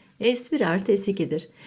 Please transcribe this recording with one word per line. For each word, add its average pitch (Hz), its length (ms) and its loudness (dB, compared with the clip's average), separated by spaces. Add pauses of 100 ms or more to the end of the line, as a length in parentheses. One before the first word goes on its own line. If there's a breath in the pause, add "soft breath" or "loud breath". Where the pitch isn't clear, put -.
(200 soft breath)
S 240 320 0
bir 294 80 2
artı 190 360 2
S 196 160 -2
ikidir. 170 360 -4 (180 loud breath)